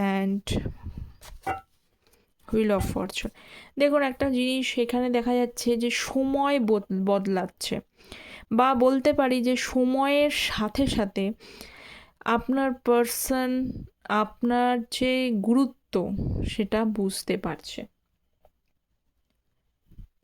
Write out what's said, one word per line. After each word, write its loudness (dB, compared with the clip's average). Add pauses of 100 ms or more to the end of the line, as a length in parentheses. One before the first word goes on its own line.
(160)
and -2 (2000)
Wheel 2
of 0
Fortune। -6 (460)
দেখুন, 4
একটা -2
জিনিস 0 (100)
এখানে 0
দেখা 0
যাচ্ছে 0
যে 0
সময় 0
বদ-, 0 (160)
বদলাচ্ছে, -2 (800)
বা 6
বলতে 4
পারি 2
যে 2
সময়ের 2
সাথে -2
সাথে -2 (960)
আপনার 0 (160)
পারসন 2 (580)
আপনার 0 (260)
যে 2 (340)
গুরুত্ব 2 (560)
সেটা -2
বুঝতে -2
পারছে। -8 (2500)